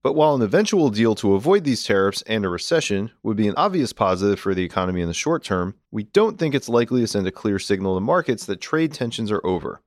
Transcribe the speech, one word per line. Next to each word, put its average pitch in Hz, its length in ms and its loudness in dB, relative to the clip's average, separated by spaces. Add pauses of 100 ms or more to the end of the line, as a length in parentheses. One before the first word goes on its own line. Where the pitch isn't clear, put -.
But 139 120 0
while 151 200 4
an 131 80 2
eventual 156 480 2
deal 110 260 2
to 98 180 2
avoid 160 320 2
these 127 180 -2
tariffs 98 380 2
and 110 240 -2
a 92 40 0
recession 101 640 -2 (100)
would 107 140 -2
be 104 140 2
an 98 80 -4
obvious 175 340 0
positive 95 480 0
for 98 160 -2
the 92 80 -2
economy 92 380 -2
in 85 80 -2
the 85 40 -6
short 160 300 -2
term, 92 320 -2 (160)
we 107 120 -6
don't 214 360 2
think 147 160 -2
it's 123 140 -2
likely 120 320 2
to 110 60 2
send 95 200 -2
a 92 60 -2
clear 101 260 -2
signal 95 360 0
to 92 40 0
markets 135 460 0
that 95 160 -6
trade 160 320 -2
tensions 117 360 -6
are 104 160 -2
over. 90 420 -4